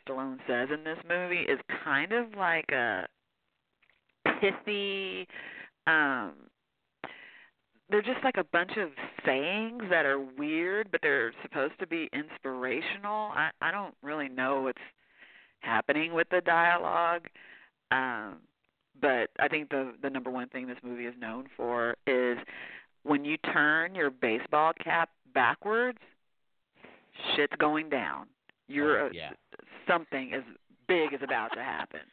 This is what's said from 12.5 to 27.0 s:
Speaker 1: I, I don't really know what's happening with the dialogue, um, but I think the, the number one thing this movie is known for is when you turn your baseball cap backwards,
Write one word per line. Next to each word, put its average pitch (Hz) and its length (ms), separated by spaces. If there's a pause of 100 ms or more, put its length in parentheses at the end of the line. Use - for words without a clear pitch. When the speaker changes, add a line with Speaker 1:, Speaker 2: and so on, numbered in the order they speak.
Speaker 1:
I, 156 180 (100)
I 165 100
don't 196 300
really 147 280
know 131 320
what's 131 200 (800)
happening 143 540
with 165 160
the 180 120
dialogue, 170 840 (680)
um, 117 460 (600)
but 127 300 (100)
I 143 80
think 151 220
the, 135 320
the 139 80
number 131 220
one 127 180
thing 127 180
this 123 160
movie 123 220
is 120 140
known 120 360
for 120 400 (120)
is 127 300 (680)
when 143 200
you 151 140
turn 160 560
your 156 160
baseball 131 640 (100)
cap 165 260 (240)
backwards, 214 640 (1400)